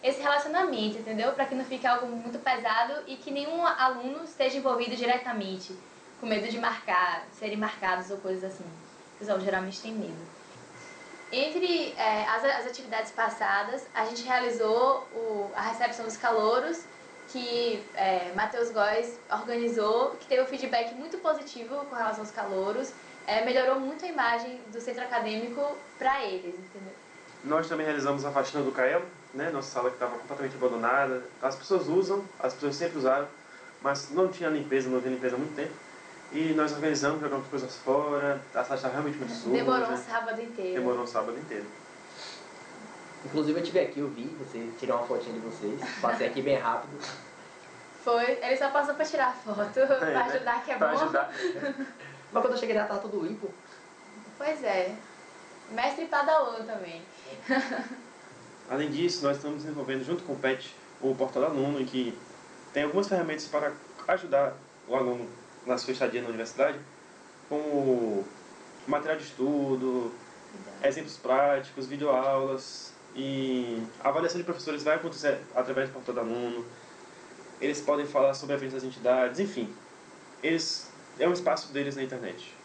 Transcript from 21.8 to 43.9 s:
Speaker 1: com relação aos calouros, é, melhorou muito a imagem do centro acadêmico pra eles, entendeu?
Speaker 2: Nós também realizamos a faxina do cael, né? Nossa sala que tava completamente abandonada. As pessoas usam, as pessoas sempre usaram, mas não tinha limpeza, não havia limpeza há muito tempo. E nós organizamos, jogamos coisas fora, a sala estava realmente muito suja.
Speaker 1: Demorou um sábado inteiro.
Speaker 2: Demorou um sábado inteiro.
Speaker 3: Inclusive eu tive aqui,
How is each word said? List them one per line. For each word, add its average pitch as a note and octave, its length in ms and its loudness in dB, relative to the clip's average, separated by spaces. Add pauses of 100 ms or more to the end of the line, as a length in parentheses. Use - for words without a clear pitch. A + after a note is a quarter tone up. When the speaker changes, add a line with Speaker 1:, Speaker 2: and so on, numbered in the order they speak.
Speaker 1:
com B3+ 100 -8
relação G#3+ 240 0
aos G#3 100 -8
calouros, G3+ 600 -2 (340)
é, A3 200 4
melhorou B3+ 340 4
muito D#4 240 -4
a F4+ 40 -4
imagem B3 520 0 (100)
do A3+ 80 -8
centro A#3+ 240 -6
acadêmico A#3+ 720 -2 (240)
pra C4+ 240 2
eles, F#3 320 -4
entendeu? F#3+ 380 -12 (500)
Speaker 2:
Nós D#3 240 2
também D#3 200 -2
realizamos C#3+ 400 0
a C#3+ 40 -2
faxina D3 320 2
do C3 80 2
cael, C3+ 320 4 (300)
né? D3 180 -2
Nossa C3+ 200 -4
sala E3+ 200 2
que E3+ 60 -10
tava A#2 220 -2
completamente C#3 380 -6
abandonada. B2+ 680 2 (160)
As C3+ 160 0
pessoas D#3+ 320 2
usam, F#3+ 340 2 (160)
as B2+ 140 0
pessoas C#3+ 240 -2
sempre D#3+ 220 -2
usaram, C3+ 280 4 (540)
mas C#3 300 0
não F#3 180 4
tinha F3 220 0
limpeza, C3+ 400 2
não B2+ 80 4
havia B2+ 120 0
limpeza B2+ 260 0
há - 20 -2
muito D3+ 180 -4
tempo. C#3+ 160 -4 (600)
E D#3 220 2
nós D3+ 180 2
organizamos, D3 480 2
jogamos C3+ 280 -2
coisas B2+ 280 -4
fora, C#3+ 640 2 (140)
a B2 100 2
sala C#3 120 -2
estava B2+ 180 -2
realmente D3 240 -2
muito - 160 -4
suja. - 200 0
Speaker 1:
Demorou B3 360 4
um B3 80 -2
sábado A3+ 420 -4
inteiro. G#3 400 -4
Speaker 2:
Demorou B2 220 2
um B2 40 -4
sábado A#2 320 -2
inteiro. A2 280 -8 (1600)
Speaker 3:
Inclusive D3+ 340 2
eu - 20 -2
tive F3 180 4
aqui, C#3+ 200 0